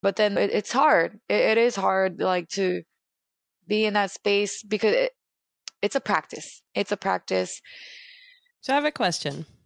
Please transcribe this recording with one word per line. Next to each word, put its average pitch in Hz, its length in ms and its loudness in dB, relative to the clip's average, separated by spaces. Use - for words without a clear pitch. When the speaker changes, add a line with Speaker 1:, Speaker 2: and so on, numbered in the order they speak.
Speaker 1:
But 196 160 0
then 208 200 2
it, 202 140 2
it's - 220 -2
hard. 220 560 4
It, 208 100 2
it 220 180 4
is 233 200 2
hard, 190 420 0
like, 180 300 0
to 180 340 -2
be 214 200 0
in 208 80 0
that 202 180 2
space 202 500 -2
because 208 320 0
it, 165 180 2
it's 202 140 0
a 269 60 0
practice. - 600 -6
It's 202 180 -2
a 202 60 -2
practice. 185 640 -2
Speaker 2:
So 269 120 -2
I 277 40 4
have 294 80 2
a 302 60 0
question. 160 540 -4